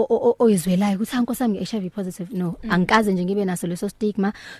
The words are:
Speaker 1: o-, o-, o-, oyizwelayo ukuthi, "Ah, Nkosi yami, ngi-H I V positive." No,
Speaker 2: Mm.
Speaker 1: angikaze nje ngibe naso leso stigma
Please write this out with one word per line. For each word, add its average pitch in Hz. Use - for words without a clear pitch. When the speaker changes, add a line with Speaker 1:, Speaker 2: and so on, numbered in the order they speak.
Speaker 1:
o-, 220
o-, 233
o-, -
oyizwelayo 196
ukuthi, 226
"Ah, 247
Nkosi 240
yami, 214
ngi-H -
I 220
V 185
positive." 185
No, 180
Speaker 2:
Mm. 220
Speaker 1:
angikaze 196
nje 180
ngibe 202
naso 180
leso 175
stigma 208